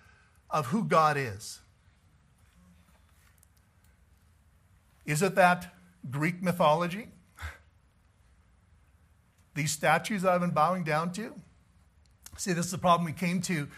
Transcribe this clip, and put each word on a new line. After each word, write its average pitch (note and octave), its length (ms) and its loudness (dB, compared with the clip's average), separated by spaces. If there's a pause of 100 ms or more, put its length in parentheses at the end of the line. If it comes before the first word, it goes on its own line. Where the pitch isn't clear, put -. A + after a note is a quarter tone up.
(500)
of D3+ 180 -2
who G3 160 -2
God D#3 340 4
is. A2 420 -8 (3500)
Is D3+ 160 0
it F#3+ 140 2
that F3+ 380 4 (360)
Greek D#3+ 320 -2
mythology? F3 680 0 (2500)
These D3+ 160 -2
statues E3+ 500 0
that F#3 100 2
I've F3+ 100 2
been F3 100 -2
bowing E3 320 0
down D#3+ 300 -2
to? A3+ 200 -10 (1040)
See, F#3+ 160 -2
this E3+ 140 -2
is F3+ 40 -8
the F#3 60 -6
problem F3 280 4
we D#3+ 80 -6
came F3+ 280 -2
to D#3 260 -4 (100)